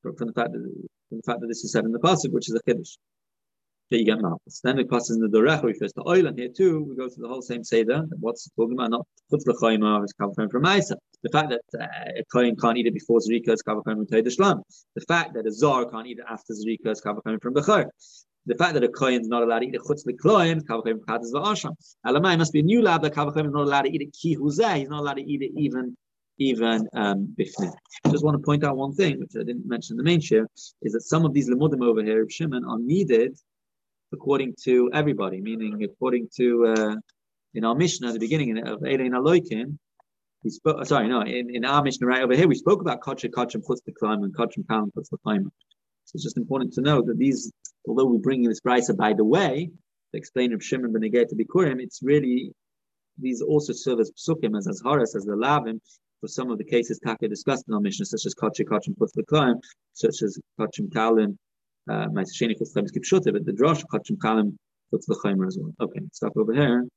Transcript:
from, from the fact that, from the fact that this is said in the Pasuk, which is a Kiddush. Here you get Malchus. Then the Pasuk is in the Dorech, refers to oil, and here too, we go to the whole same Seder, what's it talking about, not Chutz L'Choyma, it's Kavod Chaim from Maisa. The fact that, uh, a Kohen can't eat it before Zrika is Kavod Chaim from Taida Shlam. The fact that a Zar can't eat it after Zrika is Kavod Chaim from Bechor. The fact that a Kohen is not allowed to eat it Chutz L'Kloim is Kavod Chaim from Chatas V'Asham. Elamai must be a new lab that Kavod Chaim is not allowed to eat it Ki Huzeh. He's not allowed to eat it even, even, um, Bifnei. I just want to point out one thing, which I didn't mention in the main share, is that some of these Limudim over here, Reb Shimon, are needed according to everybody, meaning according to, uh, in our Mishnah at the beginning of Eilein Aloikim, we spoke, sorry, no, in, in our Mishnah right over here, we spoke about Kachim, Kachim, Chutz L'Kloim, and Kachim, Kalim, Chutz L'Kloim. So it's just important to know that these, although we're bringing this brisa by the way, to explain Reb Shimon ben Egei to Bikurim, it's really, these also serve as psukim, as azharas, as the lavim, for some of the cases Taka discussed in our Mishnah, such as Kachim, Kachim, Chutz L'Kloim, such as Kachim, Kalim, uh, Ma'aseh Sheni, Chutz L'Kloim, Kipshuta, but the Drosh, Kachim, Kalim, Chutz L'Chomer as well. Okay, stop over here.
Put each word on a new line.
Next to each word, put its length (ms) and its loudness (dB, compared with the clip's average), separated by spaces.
from, 140 -10
from 120 -6
the 60 -10
fact 180 -2
that, 80 -8
from 100 -12
the 40 -12
fact 180 -6
that 60 -8
this 180 -8
is 80 -10
said 120 2
in 80 -2
the 60 -4
Pasuk, 320 2
which 200 -2
is 40 -4
a 80 -2
Kiddush. 340 -2
Here 120 2
you 40 2
get 160 4
Malchus. 420 -6
Then 140 2
the 80 0
Pasuk 280 -2
is 40 0
in 60 2
the 60 0
Dorech, 340 4
refers 320 -2
to 120 -10
oil, 200 6
and 120 -6
here 160 -8
too, 300 2
we 100 -10
go 140 -6
to 120 -16
the 60 -10
whole 140 -10
same 240 -8
Seder, 400 2
what's 260 -6
it 80 -20
talking 200 0
about, 160 -2
not 160 -2
Chutz 140 0
L'Choyma, 560 2
it's 180 -8
Kavod 160 -4
Chaim 140 -4
from 140 0
Maisa. 320 2
The 80 -4
fact 180 2
that, 140 -4
uh, 60 -8
a 100 -8
Kohen 240 2
can't 220 0
eat 100 2
it 60 2
before 280 2
Zrika 280 -2
is 180 2
Kavod 200 -4
Chaim 100 -4
from 100 -4
Taida 220 2
Shlam. 340 2
The 140 -8
fact 240 0
that 140 -2
a 40 2
Zar 360 2
can't 200 -12
eat 120 -14
it 100 -18
after 240 -12
Zrika 400 -4
is 80 -6
Kavod 240 -6
Chaim 160 -4
from 140 -6
Bechor. 320 2
The 80 -2
fact 200 2
that 100 4
a 40 2
Kohen 320 0
is 80 -6
not 140 0
allowed 180 2
to 60 -2
eat 80 -8
it 80 -6
Chutz 240 -4
L'Kloim 520 2
is 60 -6
Kavod 200 -4
Chaim 160 -2
from 60 -18
Chatas 260 -4
V'Asham. 420 -4
Elamai 320 4
must 140 2
be 80 2
a 20 2
new 200 4
lab 200 4
that 120 0
Kavod 200 -2
Chaim 120 0
is 60 -4
not 100 0
allowed 200 2
to 80 0
eat 120 -4
it 100 -10
Ki 240 -2
Huzeh. 400 0
He's 120 -4
not 120 -6
allowed 140 -4
to 80 -6
eat 200 -6
it 140 -6
even, 400 -4
even, 560 0
um, 440 -2
Bifnei. 340 -4
I 60 4
just 140 2
want 120 4
to 60 -4
point 220 2
out 120 0
one 180 -4
thing, 240 0
which 160 -12
I 80 -6
didn't 240 -8
mention 280 -8
in 40 -6
the 60 -4
main 160 4
share, 260 4
is 100 -4
that 100 -2
some 240 2
of 80 2
these 160 2
Limudim 320 2
over 200 4
here, 180 2
Reb 100 0
Shimon, 340 -4
are 140 -6
needed 580 2
according 500 -2
to 320 4
everybody, 480 0
meaning 400 -6
according 540 -2
to, 320 4
uh, 280 2
in 120 -4
our 100 0
Mishnah 340 0
at 60 -2
the 60 -4
beginning 360 0
of 140 -6
Eilein 300 0
Aloikim, 640 2
we 60 -2
spoke, 360 -2
sorry, 220 2
no, 140 2
in, 320 -4
in 120 -4
our 160 4
Mishnah 240 0
right 160 4
over 120 4
here, 140 6
we 60 6
spoke 260 2
about 200 -4
Kachim, 300 -8
Kachim, 320 -4
Chutz 240 -4
L'Kloim, 360 -2
and 120 -4
Kachim, 300 -4
Kalim, 320 -2
Chutz 160 -10
L'Kloim. 300 -2
So 100 -20
it's 80 -8
just 160 -6
important 360 -4
to 60 -2
know 220 4
that 160 -2
these, 340 0
although 200 2
we're 120 4
bringing 300 2
this 120 -2
brisa 360 2
by 160 2
the 120 2
way, 440 2
to 60 -10
explain 340 -2
Reb 100 -6
Shimon 300 -4
ben 100 0
Egei 260 2
to 60 -8
Bikurim, 480 0
it's 200 -14
really, 500 2
these 240 -4
also 300 2
serve 280 -2
as 120 2
psukim, 440 -2
as 120 -4
azharas, 480 0
as 80 -6
the 100 -4
lavim, 460 0
for 80 -10
some 220 -6
of 80 -4
the 60 -8
cases 400 0
Taka 240 -4
discussed 400 -2
in 60 -4
our 60 0
Mishnah, 260 -2
such 180 -6
as 100 -4
Kachim, 320 -2
Kachim, 300 -2
Chutz 200 -2
L'Kloim, 440 2
such 300 -2
as 160 -4
Kachim, 300 -4
Kalim, 480 2
uh, 160 -4
Ma'aseh 260 -4
Sheni, 240 -2
Chutz 200 -8
L'Kloim, 100 0
Kipshuta, 360 2
but 120 -2
the 80 -2
Drosh, 300 2
Kachim, 260 -4
Kalim, 380 0
Chutz 140 -4
L'Chomer 380 0
as 140 -6
well. 200 -10
Okay, 200 -6
stop 240 -6
over 180 0
here. 320 2